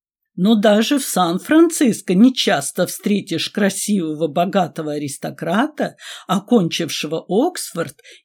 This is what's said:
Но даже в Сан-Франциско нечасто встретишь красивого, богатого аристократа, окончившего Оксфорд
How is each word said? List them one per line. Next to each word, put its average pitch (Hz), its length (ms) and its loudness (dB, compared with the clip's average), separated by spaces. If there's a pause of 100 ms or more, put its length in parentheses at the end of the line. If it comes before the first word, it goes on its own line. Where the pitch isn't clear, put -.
(420)
Но 214 140 4
даже 220 440 2
в 277 40 -4
Сан-Франциско 208 1120 2
нечасто 185 720 2
встретишь 185 640 -4
красивого, 165 800 -2
богатого 170 640 -2
аристократа, 165 1040 -4 (300)
окончившего 175 1000 -2
Оксфорд 190 680 -2 (280)